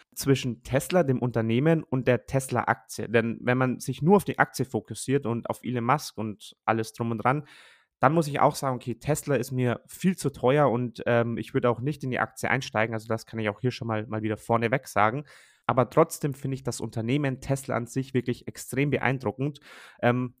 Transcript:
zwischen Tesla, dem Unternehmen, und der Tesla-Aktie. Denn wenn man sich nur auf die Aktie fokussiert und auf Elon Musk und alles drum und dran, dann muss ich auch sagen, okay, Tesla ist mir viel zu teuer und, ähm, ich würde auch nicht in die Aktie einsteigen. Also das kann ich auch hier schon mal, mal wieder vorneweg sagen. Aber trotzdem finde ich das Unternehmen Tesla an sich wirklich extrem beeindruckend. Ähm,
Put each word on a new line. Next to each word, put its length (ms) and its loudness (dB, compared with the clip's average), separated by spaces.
zwischen 520 0
Tesla, 400 2
dem 160 2
Unternehmen, 640 2
und 240 -2
der 180 2
Tesla-Aktie. 840 -2
Denn 340 2
wenn 140 2
man 220 0
sich 240 -8
nur 140 8
auf 80 4
die 160 0
Aktie 240 0
fokussiert 640 -4
und 220 -2
auf 140 -4
Elon 220 -4
Musk 340 -2
und 460 -8
alles 280 -2
drum 200 -4
und 60 -4
dran, 280 0
dann 140 6
muss 120 4
ich 140 -2
auch 160 4
sagen, 180 -2
okay, 220 -6
Tesla 400 -2
ist 160 -4
mir 340 0
viel 300 -2
zu 140 -2
teuer 380 4
und, 380 -2
ähm, 320 2
ich 160 -6
würde 160 2
auch 80 0
nicht 240 -4
in 80 -4
die 80 -2
Aktie 320 -2
einsteigen. 440 -2
Also 120 -8
das 200 -4
kann 120 -10
ich 100 -2
auch 120 -4
hier 100 0
schon 160 -6
mal, 220 -2
mal 140 -4
wieder 140 -2
vorneweg 520 0
sagen. 340 2
Aber 220 2
trotzdem 460 0
finde 220 -6
ich 80 -12
das 160 -6
Unternehmen 600 -2
Tesla 360 -4
an 100 -4
sich 280 -6
wirklich 340 -2
extrem 420 -2
beeindruckend. 680 -2
Ähm, 400 0